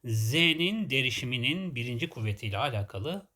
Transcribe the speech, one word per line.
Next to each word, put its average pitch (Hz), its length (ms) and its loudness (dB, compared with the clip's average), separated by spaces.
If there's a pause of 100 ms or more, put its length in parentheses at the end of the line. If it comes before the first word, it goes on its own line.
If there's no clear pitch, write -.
Z'nin 160 840 2
derişiminin 131 840 0
birinci 120 340 -4
kuvvetiyle 107 480 -4
alakalı 120 800 -4